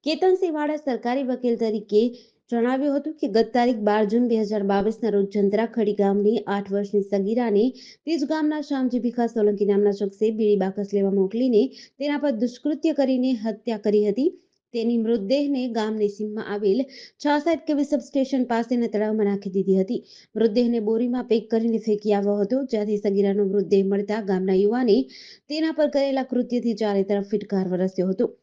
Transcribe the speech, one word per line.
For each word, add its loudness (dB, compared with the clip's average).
કેતન 2
સેવાળા -2
સરકારી -4
વકીલ -2
તરીકે 0
જણાવ્યું 0
હતું -4
કે -4
ગત 2
તારીખ 2
બાર 2
જૂન 2
બે 2
હજાર -2
બાવીસના 0
રોજ 2
જંત્રાખડી 0
ગામની 2
આઠ -4
વર્ષની 0
સગીરાને 0
તે -2
જ -2
ગામના -2
શામજી -2
ભીખા -2
સોલંકી 0
નામના 4
શખ્સે -2
બીડી 2
બાકસ -2
લેવા 2
મોકલીને 2
તેના -2
પર 0
દુષ્કૃત્ય -2
કરીને 2
હત્યા -4
કરી 2
હતી. 0
તેની 0
મૃતદેહને 0
ગામની -2
સીમમાં -6
આવેલ 0
છાસઠ 0
કેવી 0
સબસ્ટેશન -2
પાસેના -2
તળાવમાં 0
નાખી -2
દીધી 2
હતી. -4
મૃતદેહને 2
બોરીમાં -2
પેક 0
કરીને 0
ફેંકી 0
આવ્યો 2
હતો, 0
જ્યાંથી -2
સગીરાનો 0
મૃતદેહ 2
મળતા -2
ગામના 0
યુવાને 2
તેના -2
પર 0
કરેલા 0
કૃત્યથી -2
ચારે 0
તરફ -2
ફિટકાર -4
વરસ્યો -2
હતો. -4